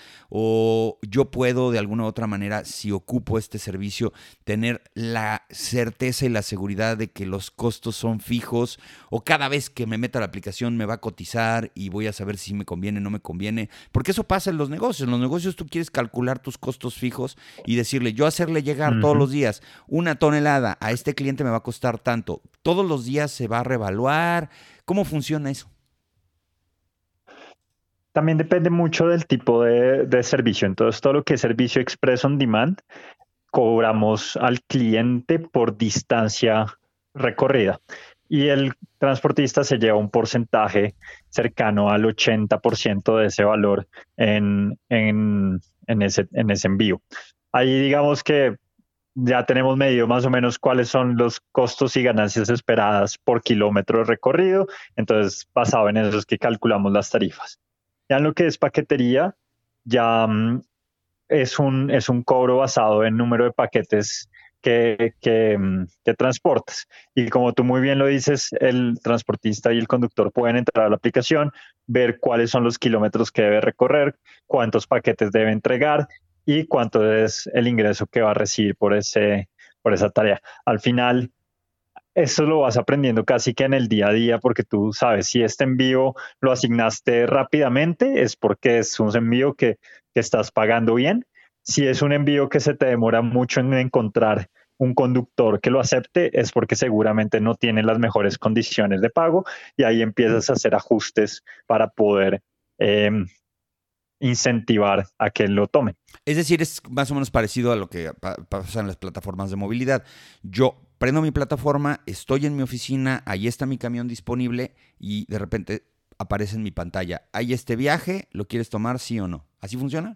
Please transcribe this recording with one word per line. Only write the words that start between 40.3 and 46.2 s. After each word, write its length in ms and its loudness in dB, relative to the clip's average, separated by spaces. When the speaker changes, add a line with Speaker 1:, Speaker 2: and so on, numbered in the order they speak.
Speaker 2:
cercano 600 0
al 160 2
ochenta 540 0
por 180 0
ciento 400 0
de 100 4
ese 160 0
valor 440 2
en, 600 0
en, 720 0
en 140 0
ese, 320 0